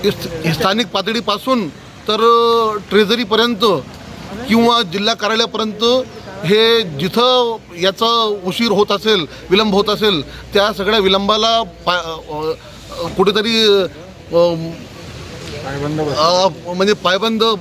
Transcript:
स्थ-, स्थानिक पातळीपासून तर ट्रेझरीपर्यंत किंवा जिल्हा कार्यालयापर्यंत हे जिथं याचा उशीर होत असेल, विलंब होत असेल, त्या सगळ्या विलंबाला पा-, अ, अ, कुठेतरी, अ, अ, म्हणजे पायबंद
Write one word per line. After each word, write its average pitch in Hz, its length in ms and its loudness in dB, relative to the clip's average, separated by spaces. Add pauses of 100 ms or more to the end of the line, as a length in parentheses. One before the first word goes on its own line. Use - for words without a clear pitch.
स्थ-, 160 420 -4
स्थानिक 208 360 0
पातळीपासून 208 800 -2 (380)
तर 214 100 0 (720)
ट्रेझरीपर्यंत 214 760 2 (840)
किंवा 233 340 4
जिल्हा 202 320 -2
कार्यालयापर्यंत 220 720 -2 (640)
हे 226 360 4
जिथं 226 760 0 (240)
याचा 214 600 0
उशीर 208 280 0
होत 208 200 2
असेल, 202 340 0 (240)
विलंब 208 240 2
होत 196 160 2
असेल, 202 320 0 (320)
त्या 202 200 2
सगळ्या 202 260 0
विलंबाला 214 640 2
पा-, 175 320 -4
अ, 160 560 -6 (520)
अ, 165 40 -6
कुठेतरी, 214 600 2 (640)
अ, 165 60 2 (1800)
अ, 180 280 4 (260)
म्हणजे 190 200 2
पायबंद 208 500 0 (180)